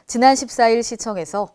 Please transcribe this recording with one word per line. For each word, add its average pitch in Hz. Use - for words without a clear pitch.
지난 262
십사일 233
시청에서 202